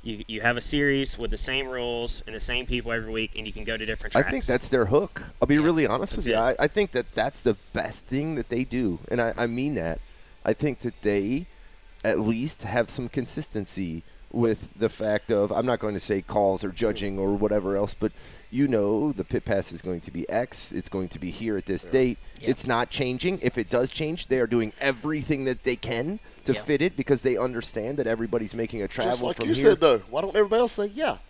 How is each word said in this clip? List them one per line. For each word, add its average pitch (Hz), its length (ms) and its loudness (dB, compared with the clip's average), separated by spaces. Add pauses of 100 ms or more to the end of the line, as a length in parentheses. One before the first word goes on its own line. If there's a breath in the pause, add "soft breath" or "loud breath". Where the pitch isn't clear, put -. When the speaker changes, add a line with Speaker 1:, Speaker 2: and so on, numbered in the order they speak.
Speaker 1:
you, 110 240 -8
you 107 140 -6
have 120 160 2
a 117 40 -6
series 139 560 0
with 117 140 -4
the 110 60 -2
same 135 320 -4
rules 120 580 -4
and 110 80 -12
the 107 60 -8
same 123 260 -2
people 120 240 -2
every 113 220 -4
week, 110 260 -4
and 107 80 -8
you 104 60 -8
can 107 100 -8
go 113 140 -4
to 110 100 -6
different 110 300 -4
Speaker 2:
I 117 60 6
Speaker 1:
tracks. 110 100 0
Speaker 2:
think 131 120 -4
that's 127 240 0
their 123 180 4
hook. 147 360 2 (180)
I'll - 60 4
be 143 80 6
Speaker 1:
Yeah, 151 80 6
Speaker 2:
really 160 240 4
honest 123 300 0
with 127 100 -2
Speaker 1:
that's 117 80 2
Speaker 2:
you. - 0 -
Speaker 1:
it. 117 240 4
Speaker 2:
I, 139 60 4
I 151 40 4
think 202 240 0
that 123 220 -2
that's 120 280 -2
the 113 120 4 (180)
best - 340 -6
thing 147 280 -2
that 123 140 -4
they 123 160 0
do, 117 340 0 (100)
and 120 140 0
I, 117 140 2
I 120 100 2
mean 127 300 -2
that. 82 240 -2 (440 soft breath)
I - 80 4
think 143 280 0
that - 220 -6
they 104 440 2 (560 soft breath)
at 104 160 2
least 113 460 0
have 110 260 0
some 123 180 -6
consistency 98 920 -4 (280 soft breath)
with 113 460 0
the 107 120 2
fact 107 420 0
of, 101 220 4
I'm 107 120 2
not 123 140 2
going 107 160 -4
to 95 60 -2
say 98 200 0
calls 98 440 2
or 95 60 -2
judging 104 500 -2
or 98 140 2
whatever 101 420 2
else, 101 180 0
but 107 160 -2 (400 loud breath)
you 135 160 2
know 110 460 2
the 101 100 -6
pit - 220 -2
pass 98 280 0
is 85 80 -12
going 90 220 -6
to - 80 -14
be - 180 -6
X, - 440 -4
it's - 160 -6
going 95 220 -4
to - 100 -12
be 87 100 -6
here 110 260 -2
at 92 100 -4
this 92 200 -2
Speaker 3:
Yeah. 87 60 -8
Speaker 2:
date. 127 260 4 (220 soft breath)
Speaker 4:
Yeah. 117 100 0
Speaker 2:
It's - 160 0
not 123 240 0
changing. 135 520 -2
If 120 140 0
it 113 140 -2
does 127 200 2
change, 156 360 -4
they 131 140 2
are 117 80 2
doing 113 320 2
everything 139 640 -2
that 127 180 -2
they 123 140 0
can 143 420 -4 (280 loud breath)
to - 60 2
Speaker 4:
Yeah. 104 100 0
Speaker 2:
fit 143 200 2
it 180 140 2
because 131 260 2
they 127 140 2
understand 117 640 -2
that 117 100 0
everybody's 113 460 0
making 117 280 -4
a 98 60 -4
travel 120 240 0
Speaker 3:
Just 123 100 0
like 123 140 -2
Speaker 2:
from 113 140 -2
Speaker 3:
you - 40 4
Speaker 2:
here. 135 160 2
Speaker 3:
said, 190 100 4
though. 139 180 8 (120)
Why 135 100 -2
don't 190 160 -4
everybody 214 240 4
else 240 120 2
say, 208 140 -2
"Yeah"? 254 320 -2 (120)